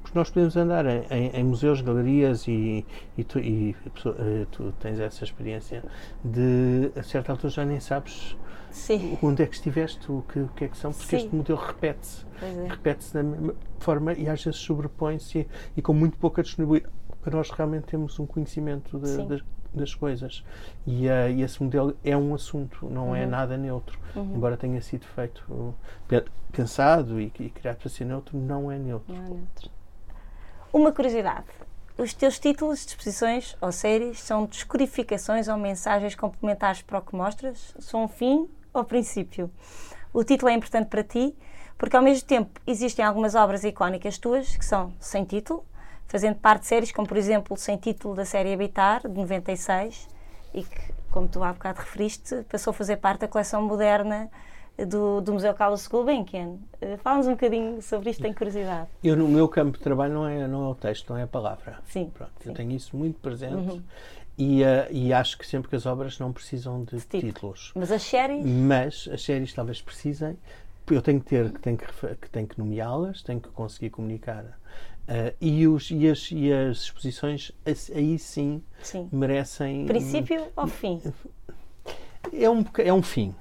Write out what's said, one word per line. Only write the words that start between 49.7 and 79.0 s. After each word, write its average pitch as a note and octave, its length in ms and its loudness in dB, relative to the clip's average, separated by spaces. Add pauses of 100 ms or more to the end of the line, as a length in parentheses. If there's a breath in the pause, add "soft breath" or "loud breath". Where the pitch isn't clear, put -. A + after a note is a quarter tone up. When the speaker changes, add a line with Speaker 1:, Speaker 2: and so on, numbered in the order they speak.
Speaker 2:
e F#3+ 80 -6
que, - 300 -4 (180)
como F#3 160 8
tu F#3 160 6
há F3+ 100 4
bocado F#3 280 -6
referiste, G#3+ 680 -4
passou G#3 220 -2
a G#3 40 0
fazer G3+ 240 0
parte G3 240 2
da G#3 60 -2
coleção G#3 340 0
moderna G#3 680 2 (580 loud breath)
do, G3+ 320 2
do G3 120 0
Museu G3+ 200 4
Carlos G3+ 360 2
Gulbenkian. G3 680 0 (220)
Eh, G3 180 -6
fala-nos C4+ 280 4
um B3+ 60 4
bocadinho A3+ 500 0
sobre G#3 280 -2
isto, A3+ 120 -4
tenho G#3+ 140 -2
curiosidade. F#3+ 520 -2 (140)
Speaker 1:
Eu, D#3 140 6
no D#3+ 100 6
meu D#3 220 8
campo D3 300 2
de - 40 -10
trabalho C#3 320 2
não D3+ 140 -2
é, C#3+ 180 -2
não C3+ 200 -2
é - 20 0
o C3 80 -2
texto, - 360 -4
não A#2+ 60 -4
é B2 60 -2
a - 20 -8
palavra. G#2+ 640 -6
Speaker 2:
Sim, F3 260 -4
Speaker 1:
Pronto, - 160 -12 (100)
Speaker 2:
sim. A#2 100 -12
Speaker 1:
eu - 40 -8
tenho A#2+ 160 -4
isso B2+ 260 -6
muito D#3 220 -2
presente. C3 360 -6
Speaker 2:
Uhum. F3+ 280 -4 (560 loud breath)
Speaker 1:
E, C3+ 240 6
eh, C3+ 300 6
e B2+ 200 2
acho B2+ 240 2
que - 100 -14
sempre C3 220 -4
que - 80 -4
as B2 100 -2
obras C3 340 -4
não B2+ 120 -4
precisam B2 520 -6
de A#2 140 -10
Speaker 2:
De A#2 40 -10
título. C#3 300 -4
Speaker 1:
títulos. - 420 -10
Speaker 2:
Mas F3+ 160 -2
as G#3 140 2
séries? C4+ 420 2
Speaker 1:
Mas C3 680 4
as - 120 -6
séries C3 280 -2
talvez A#2+ 300 -6
precisem. D3+ 560 -6 (500 loud breath)
Eu C#3 140 6
tenho C#3+ 180 6
que C3 60 -10
ter, A#2+ 240 2
que - 80 -10
tenho A#2+ 180 -2
que - 80 -6
refe-, - 360 -6
que - 100 -12
tenho A2 160 -4
que - 120 -10
nomeá-las, A#2 640 -4
tenho A#2+ 180 -6
que - 80 -14
conseguir A2 420 -8
comunicar. A2 540 -8 (640 loud breath)
Eh, A#2 320 -2
e D#3+ 260 4
os, D#3 240 4
e D#3+ 180 4
as, D3 240 0
e C#3+ 200 2
as C3+ 300 2
exposições, - 680 -4 (140)
as-, - 260 -2
aí D3+ 280 2
sim, D3 440 -4 (200)
Speaker 2:
Sim. F3+ 280 -10